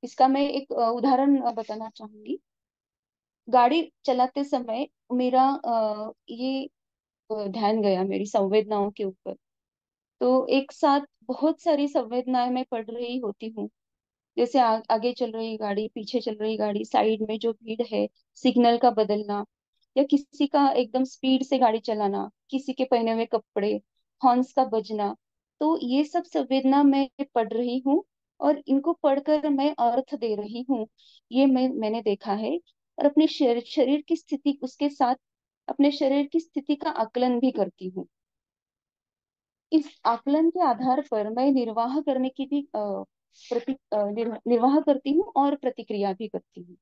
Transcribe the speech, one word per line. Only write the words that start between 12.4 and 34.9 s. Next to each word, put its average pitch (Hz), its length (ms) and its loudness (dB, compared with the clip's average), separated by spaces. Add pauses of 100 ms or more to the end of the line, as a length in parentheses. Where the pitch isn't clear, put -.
मैं 254 200 -2
पढ़ 226 160 -6
रही 240 320 -6
होती 220 320 -8
हूँ, 214 180 -8 (680)
जैसे 240 240 2
आ-, 226 200 2 (100)
आगे 226 240 0
चल 240 180 -4
रही 220 260 -6
गाड़ी, 214 300 -4
पीछे 226 320 -6
चल 214 160 -8
रही 214 200 -4
गाड़ी, 208 300 -2
साइड 214 420 0
में 220 100 -4
जो 226 160 -2
भीड़ 226 340 -8
है, 208 200 -2 (300)
सिग्नल 240 400 4
का 240 140 6
बदलना 208 520 -2 (520)
या 277 80 4
किसी 285 440 0
का 285 240 2
एकदम 254 340 0
स्पीड 262 380 0
से 262 140 0
गाड़ी 226 220 2
चलाना, 202 500 -4 (200)
किसी 269 220 -6
के 262 140 -2
पहने 226 260 0
हुए 226 140 -2
कपड़े, 214 480 -4 (480)
horns 254 300 2
का 262 160 2
बजना, 214 460 -4 (460)
तो 311 240 2
ये 262 200 0
सब 349 220 -4
संवेदना 269 580 2
मैं 277 240 4 (260)
पढ़ 220 180 0
रही 247 340 -2
हूँ 302 180 2 (360)
और 294 280 0
इनको 277 240 0 (100)
पढ़कर 294 480 0
मैं 285 300 0
अर्थ 247 360 0
दे 220 180 -4
रही 214 360 -8
हूँ, 226 160 -2 (440)
ये 262 160 4
मैं, 262 240 4
मैंने 220 320 -4
देखा 202 320 -2
है। 220 240 -4 (400)
और 277 80 2
अपने 302 220 4
शरीर, 240 380 0
शरीर 294 340 0
की 330 160 -4
स्थिति, 285 460 -4
उसके 285 280 -4